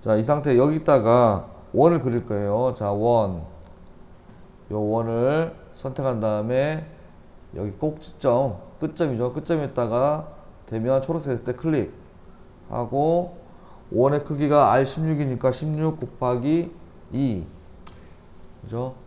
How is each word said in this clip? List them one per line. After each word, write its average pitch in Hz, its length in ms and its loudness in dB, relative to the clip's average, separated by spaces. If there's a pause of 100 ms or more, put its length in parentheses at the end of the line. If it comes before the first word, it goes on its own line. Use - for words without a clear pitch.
자, 110 140 2
이 110 80 2
상태 143 340 2
여기다가 123 920 4 (260)
원을 156 260 6
그릴 120 240 0
거예요. 107 500 0
자, 101 180 -2
원. 104 520 0 (1300)
요 104 160 -2
원을 117 680 0 (200)
선택한 131 460 -4
다음에 127 640 -2 (720)
여기 104 160 -6
꼭지점, 131 880 -2 (200)
끝점이죠. 131 520 -2
끝점에다가 143 960 -2 (380)
되면 120 340 0
초록색 147 320 -4
했을 113 120 -4
때 123 100 -4
클릭하고 147 1800 -4 (520)
원의 143 340 2
크기가 143 480 4
알십육이니까 135 800 0
십육 156 460 -4
곱하기 131 760 -2 (380)
이. 117 320 -2 (1160)
그죠? 123 320 -8 (120)